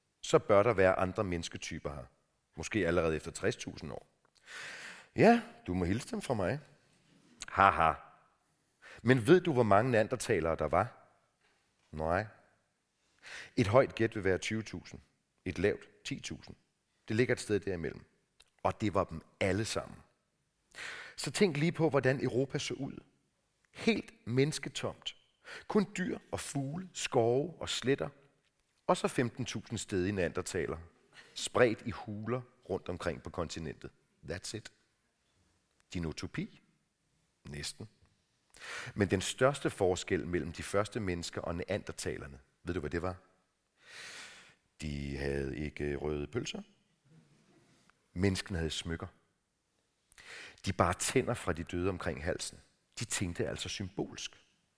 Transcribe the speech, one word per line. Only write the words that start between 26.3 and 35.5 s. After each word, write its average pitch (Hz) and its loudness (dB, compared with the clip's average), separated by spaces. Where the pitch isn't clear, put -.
og - -4
fugle, 147 -6
skove 127 2
og - -6
sletter. - 0
Og 180 4
så - -2
femten 123 -2
tusind 107 -6
stedige 95 -2
neandertalere. 85 -2
Spredt 110 2
i 110 -6
huler 107 -6
rundt 92 -4
omkring 87 -4
på - -10
kontinentet. 80 -8
That's 92 -8
it. - -16